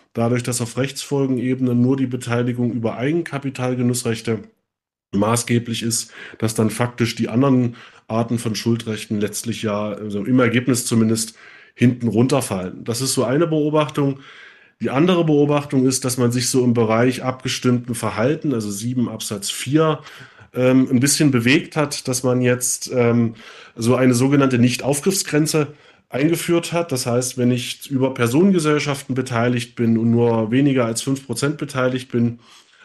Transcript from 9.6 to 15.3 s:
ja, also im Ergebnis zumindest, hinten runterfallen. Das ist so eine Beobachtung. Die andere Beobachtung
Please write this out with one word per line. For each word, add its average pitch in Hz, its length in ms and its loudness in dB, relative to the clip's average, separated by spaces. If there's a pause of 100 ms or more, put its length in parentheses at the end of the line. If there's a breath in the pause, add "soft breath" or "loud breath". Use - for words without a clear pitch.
ja, 104 260 -2
also 101 360 -6
im 127 140 2
Ergebnis 120 460 2
zumindest, 113 500 0 (400 loud breath)
hinten 123 340 2
runterfallen. 107 760 0
Das 117 160 -4
ist 131 140 -2
so 123 100 0
eine 147 220 2
Beobachtung. 147 720 0 (640 loud breath)
Die 110 80 -2
andere 170 340 4
Beobachtung 143 640 2